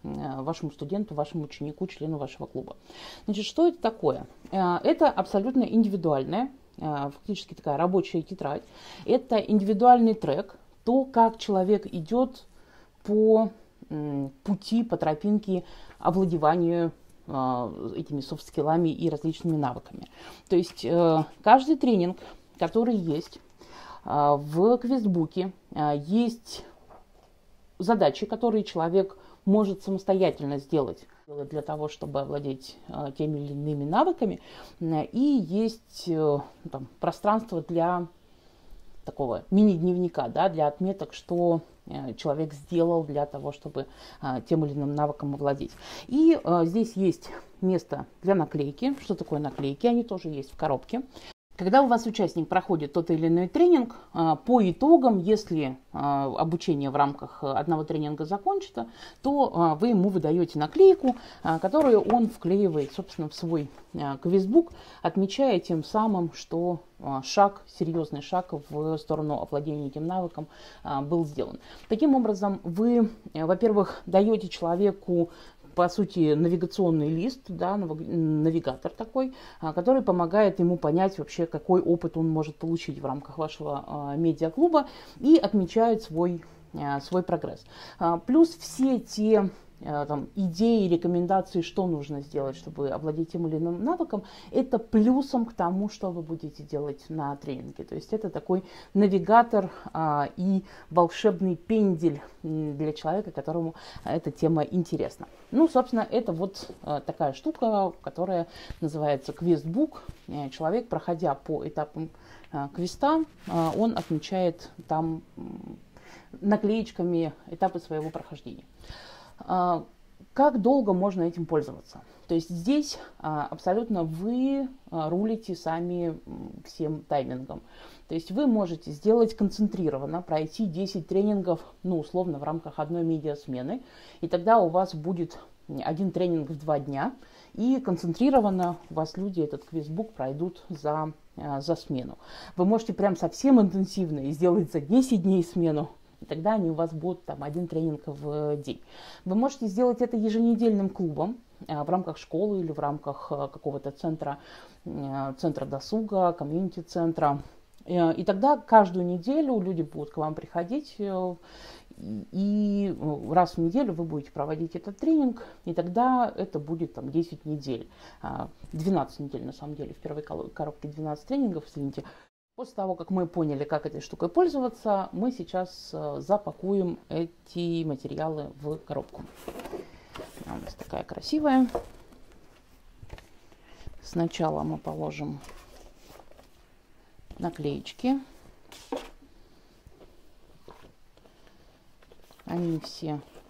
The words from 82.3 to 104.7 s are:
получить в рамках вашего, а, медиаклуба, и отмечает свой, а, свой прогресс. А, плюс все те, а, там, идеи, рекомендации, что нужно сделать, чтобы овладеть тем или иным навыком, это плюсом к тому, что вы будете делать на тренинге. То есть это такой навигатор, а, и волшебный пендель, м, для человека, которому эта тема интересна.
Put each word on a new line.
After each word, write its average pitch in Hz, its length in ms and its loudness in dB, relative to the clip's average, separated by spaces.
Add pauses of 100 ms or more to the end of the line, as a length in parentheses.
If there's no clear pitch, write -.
получить 165 420 -4
в 139 80 -6
рамках 135 320 -8
вашего, 151 480 -6
а, 143 300 -6
медиаклуба, 165 720 2 (320)
и 311 160 8
отмечает 220 640 4
свой, 170 420 -2 (300)
а, 143 260 -4
свой 180 220 0
прогресс. 170 420 -4 (360)
А, 170 180 2
плюс 311 380 6
все 262 420 0
те, 214 500 4 (340)
а, 147 220 -4
там, 143 300 -4
идеи, 196 540 2
рекомендации, 175 720 2
что 185 240 -2
нужно 147 340 -4
сделать, 139 360 -4
чтобы 143 340 -6
овладеть 156 420 -4
тем 170 140 -2
или 156 100 -2
иным 170 260 -2
навыком, 320 420 -2 (260)
это 262 280 0
плюсом 233 680 2
к 233 80 -12
тому, 185 340 0
что 202 220 -8
вы 175 100 -6
будете 156 420 -10
делать 147 460 -6
на 147 280 -4
тренинге. 135 480 -10
То - 100 -12
есть - 180 -12
это 214 160 -2
такой 185 360 -2 (280)
навигатор, 202 800 4 (240)
а, 147 420 0
и 190 280 0 (260)
волшебный 175 680 2
пендель, 170 640 2 (220)
м, 156 340 -4
для 151 160 -2
человека, 170 380 -4
которому 165 440 -4 (300)
эта 160 260 -4
тема 160 340 2
интересна. - 640 -4 (220)